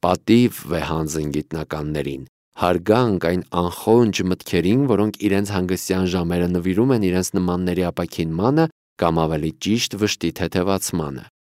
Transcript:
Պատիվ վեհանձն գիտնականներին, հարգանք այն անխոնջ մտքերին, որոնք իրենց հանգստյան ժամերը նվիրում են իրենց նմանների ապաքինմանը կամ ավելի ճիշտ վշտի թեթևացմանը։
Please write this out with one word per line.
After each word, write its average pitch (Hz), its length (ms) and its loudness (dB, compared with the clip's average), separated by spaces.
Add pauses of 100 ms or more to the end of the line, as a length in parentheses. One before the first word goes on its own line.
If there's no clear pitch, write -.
Պատիվ 107 600 4
վեհանձն 78 640 -4
գիտնականներին, 76 960 -6 (300)
հարգանք 92 680 2
այն 87 260 0
անխոնջ 98 720 2
մտքերին, 92 640 0
որոնք 107 360 0
իրենց 101 300 0
հանգստյան 92 580 -2
ժամերը 87 420 0
նվիրում 92 440 2
են 110 100 2
իրենց 90 260 0
նմանների 90 540 0
ապաքինմանը 87 800 0 (260)
կամ 85 280 0
ավելի 80 360 0
ճիշտ 110 420 -2
վշտի 98 340 -2
թեթևացմանը։ 87 920 -4 (160)